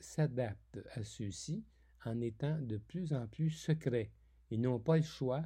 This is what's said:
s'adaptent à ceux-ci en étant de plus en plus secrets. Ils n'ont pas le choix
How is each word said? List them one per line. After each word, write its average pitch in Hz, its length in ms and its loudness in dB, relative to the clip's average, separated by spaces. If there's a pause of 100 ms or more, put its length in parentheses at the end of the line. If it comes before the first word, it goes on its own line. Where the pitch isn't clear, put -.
s'adaptent 123 800 -2 (120)
à 113 100 -4
ceux-ci 110 600 -6 (420)
en 117 160 -2
étant 139 380 -2
de 113 180 -4
plus 160 360 -4
en 120 140 -2
plus 156 240 0
secrets. 131 600 0 (400)
Ils 113 100 2
n'ont 123 180 4
pas 160 180 6
le 156 60 8
choix 139 420 0